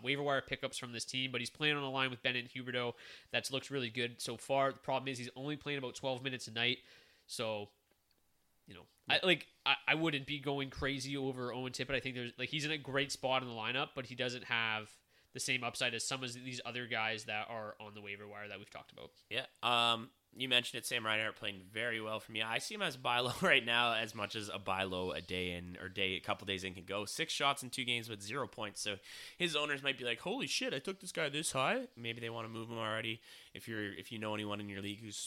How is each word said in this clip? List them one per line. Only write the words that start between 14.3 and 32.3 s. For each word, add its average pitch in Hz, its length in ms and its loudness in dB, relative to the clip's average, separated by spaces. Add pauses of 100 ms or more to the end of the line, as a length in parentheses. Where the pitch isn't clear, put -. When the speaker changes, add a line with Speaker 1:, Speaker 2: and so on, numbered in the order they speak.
Speaker 1:
have 113 460 2 (420)
the 131 80 -6
same 127 240 2
upside 120 300 2
as 113 100 -2
some 131 180 0
of 123 100 -4
these 123 320 -6
other 120 220 -4
guys 110 380 2
that 107 260 -2
are 107 300 -4
on 104 140 -10
the 107 80 -10
waiver 101 240 -8
wire 104 220 -10
that 101 100 -8
we've 104 120 -14
talked - 220 -14
about. 64 180 -14 (200)
Speaker 2:
Yeah. 117 160 -2 (160)
Um, 117 480 4 (260)
you 127 120 -2
mentioned 123 300 4
it, 113 80 -6
Sam 117 200 0
Reinhart 110 300 2
playing 101 240 -4 (120)
very 113 280 0
well 107 180 -2
for - 140 -10
me. 110 100 0
I 113 160 0
see - 160 -4
him 208 80 -2
as 160 140 0
a - 20 -14
buy 123 220 2
low 123 160 2
<laughs> - 40 -8
right 147 240 6
now 117 300 4
as 110 220 -2
much 104 180 -2
as 104 180 -4
a 92 60 -6
buy 95 240 0
low 92 300 0
a 73 80 -2
day 90 320 -2
in 90 280 -6
or 92 80 -8
day, 92 280 0
a 82 40 -2
couple 104 240 -2
days 95 200 0
in 95 100 -4
can 90 100 -12
go. 98 200 -2
Six - 280 -4
shots 139 300 2
in 127 80 -8
two 127 140 -4
games 117 240 0
with 107 120 -8
zero 110 280 -4
points. 104 320 -6
So 101 160 -2 (420)
his 170 160 2
owners 147 300 2
might 135 120 4
be 123 80 -8
like, 120 160 2
"Holy - 280 -2
shit, 247 260 0
I 135 60 -2
took 196 200 -6
this 185 120 -8
guy 160 160 0
this 143 240 0
high." 190 340 2 (100)
Maybe 117 240 -4
they 117 100 -4